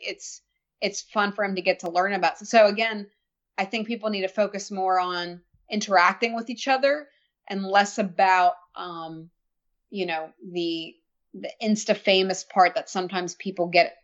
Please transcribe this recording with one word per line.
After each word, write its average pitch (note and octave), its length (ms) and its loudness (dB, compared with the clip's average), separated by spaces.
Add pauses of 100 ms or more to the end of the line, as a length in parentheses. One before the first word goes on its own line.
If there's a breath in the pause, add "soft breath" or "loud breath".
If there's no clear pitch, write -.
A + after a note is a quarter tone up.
it's, - 400 -12 (400)
it's G3 220 -6
fun G3+ 300 -2
for G3+ 120 -4
him F#3+ 120 -4
to F3+ 60 -6
get F#3 180 0
to - 100 -8
learn F3+ 240 0
about. E3+ 240 0
So G#3+ 280 6
again, G#3 420 -2 (500)
I G3 60 0
think G#3+ 220 -6
people A3 240 -4
need G3 120 -4
to F#3+ 60 -2
focus G3+ 420 -4
more F#3 300 0
on F3 400 -4 (300)
interacting G3+ 640 2
with A3+ 160 -8
each A#3+ 180 -8
other C#4 400 2 (400)
and G3 160 -4
less G3+ 340 2
about, F#3 560 4 (220)
um, E3 540 -12 (600)
you F#3+ 160 -4
know, D#3+ 240 -4 (220)
the, E3 420 -4 (400)
the F#3+ 160 -10 (120)
Insta G#3 340 0
famous F#3+ 480 0
part F3 320 2
that D#3 120 -6
sometimes F3+ 460 -6
people F3 320 -6
get E3+ 380 4